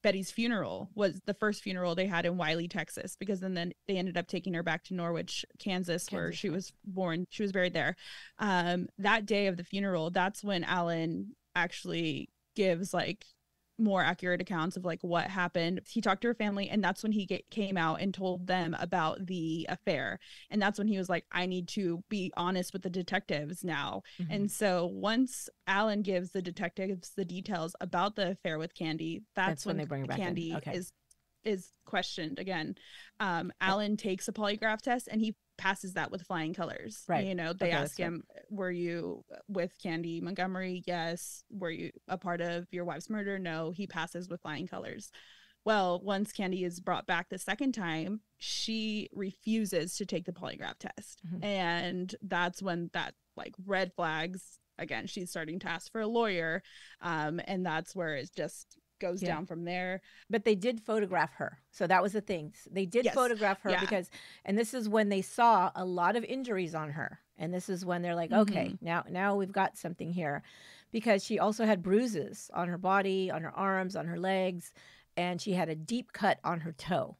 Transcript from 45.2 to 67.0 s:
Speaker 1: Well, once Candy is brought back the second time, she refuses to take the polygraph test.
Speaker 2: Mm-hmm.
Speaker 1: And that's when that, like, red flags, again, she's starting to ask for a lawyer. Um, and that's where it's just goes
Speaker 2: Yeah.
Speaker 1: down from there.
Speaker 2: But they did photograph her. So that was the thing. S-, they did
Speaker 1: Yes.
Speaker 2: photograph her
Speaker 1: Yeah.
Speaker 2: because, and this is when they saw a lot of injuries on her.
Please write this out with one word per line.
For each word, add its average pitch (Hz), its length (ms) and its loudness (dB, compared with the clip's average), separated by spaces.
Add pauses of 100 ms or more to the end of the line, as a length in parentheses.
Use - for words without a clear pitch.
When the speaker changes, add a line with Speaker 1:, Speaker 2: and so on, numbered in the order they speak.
Speaker 1:
Well, 190 380 4
once 202 280 0
Candy 185 320 -2
is 175 180 -2
brought 180 260 -2
back 175 240 0
the - 80 -8
second 254 340 0
time, 175 480 -2 (160)
she 220 800 -4
refuses 196 840 0
to 208 80 -2
take 175 220 -2
the 175 60 -6
polygraph - 460 -8
test. - 480 -14
Speaker 2:
Mm-hmm. 175 160 -6
Speaker 1:
And 180 800 -2
that's 175 420 0
when 170 300 -2
that, - 220 -4 (200)
like, - 200 -12 (100)
red 190 300 0
flags, 170 640 -4 (200)
again, - 280 -6
she's 180 240 -6
starting 165 300 -6
to 180 100 -8
ask 165 200 -6
for 226 120 -4
a 214 40 0
lawyer. 190 560 2 (380)
Um, 160 460 0
and 185 180 0
that's 160 320 -2
where 160 180 -2
it's 139 160 -6
just - 480 -8 (200)
goes 190 240 -2
Speaker 2:
Yeah. 175 120 0
Speaker 1:
down 165 120 -4
from 170 180 -6
there. 180 360 -2 (300)
Speaker 2:
But 214 140 2
they 214 100 8
did 220 260 0
photograph 185 540 2
her. - 260 -6 (100)
So - 160 0
that 180 160 8
was 190 100 2
the 214 80 2
thing. 165 340 -4
S-, - 160 -20
they 190 160 0
did 226 200 4
Speaker 1:
Yes. 233 80 4
Speaker 2:
photograph 214 480 2
her 196 80 0
Speaker 1:
Yeah. 180 100 4
Speaker 2:
because, 190 300 0 (340)
and 202 140 2
this 226 160 0
is 226 140 -2
when 214 200 6
they 196 140 2
saw 220 520 6
a 185 100 -4
lot 180 320 2
of 226 80 0
injuries 214 500 -2
on 156 180 -4
her. 160 280 -6 (180)